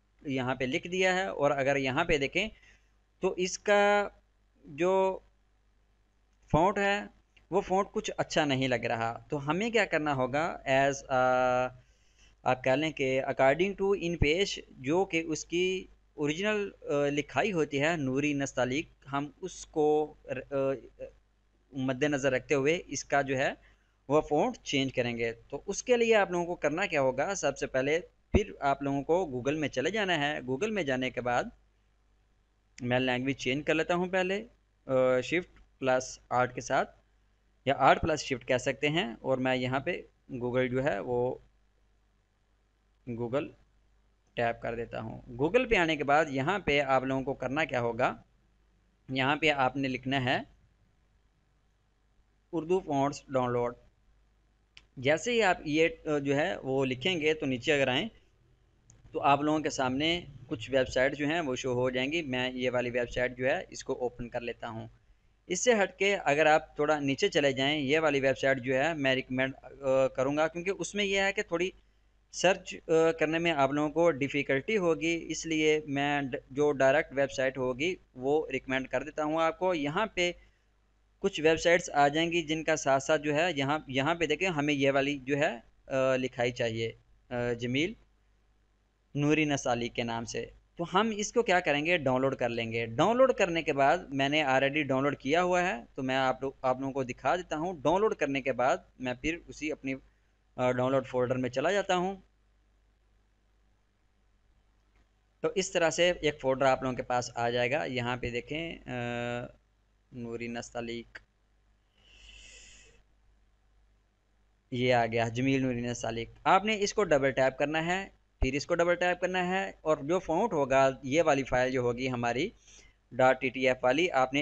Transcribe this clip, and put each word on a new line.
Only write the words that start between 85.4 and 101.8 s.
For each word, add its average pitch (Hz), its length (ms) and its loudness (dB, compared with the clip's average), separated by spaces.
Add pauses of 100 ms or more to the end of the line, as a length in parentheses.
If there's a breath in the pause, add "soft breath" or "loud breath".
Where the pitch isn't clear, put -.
अ, 131 640 -2
लिखाई 127 340 -2
चाहिए, 113 360 -2 (440)
अ, 120 220 -2
जमील 127 420 -2 (1200)
नूरी 151 300 2
नसाली 123 440 -2
के 120 140 -4
नाम 117 220 -6
से। 117 160 -8 (360)
तो 170 60 -6
हम 202 300 0
इसको 208 300 0
क्या 180 160 4
करेंगे, 160 380 2
डाउनलोड 131 380 2
कर 120 140 -2
लेंगे। 117 360 -4
डाउनलोड 220 480 4
करने 170 300 0
के 151 100 0
बाद 143 380 2
मैंने 139 320 2
already 139 400 2
डाउनलोड 135 340 0
किया 151 240 0
हुआ 180 200 2
है, 185 140 -2 (220)
तो 139 60 -6
मैं 131 120 0
आप 131 280 2
लोग, 139 200 -6
आप 127 160 0
लोगों 135 140 -4
को 135 100 -2
दिखा 127 340 -2
देता 175 180 -8
हूँ। 160 260 -6
डाउनलोड 190 340 2
करने 139 260 -2
के 131 100 0
बाद 127 340 0 (160)
मैं 127 140 -4
फिर 160 340 -6
उसी 147 200 -8
अपनी, 135 240 -6
अ, - 800 -6
डाउनलोड 127 340 2
फोल्डर 123 320 0
में 127 120 -2
चला 135 220 0
जाता 190 240 0